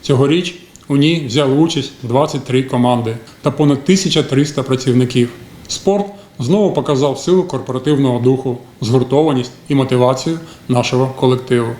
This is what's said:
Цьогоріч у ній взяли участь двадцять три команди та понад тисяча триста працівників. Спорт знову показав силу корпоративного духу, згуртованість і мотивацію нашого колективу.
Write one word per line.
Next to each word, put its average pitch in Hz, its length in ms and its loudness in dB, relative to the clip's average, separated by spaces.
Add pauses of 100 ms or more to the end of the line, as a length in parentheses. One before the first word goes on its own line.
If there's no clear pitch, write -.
Цьогоріч 143 540 0 (320)
у 143 100 0
ній 156 300 2
взяли 135 280 0
участь 156 360 0 (120)
двадцять 131 400 -2
три 127 200 0
команди 120 540 0 (240)
та 147 100 0
понад 143 340 0
тисяча 185 380 2
триста 139 400 -2
працівників. 123 680 0 (380)
Спорт 202 380 -2 (340)
знову 180 320 2
показав 135 480 0
силу 180 240 2
корпоративного 131 760 -2
духу, 127 380 0 (240)
згуртованість 127 720 0 (160)
і 147 80 -2
мотивацію 127 640 0 (300)
нашого 127 380 0
колективу. 127 640 0 (100)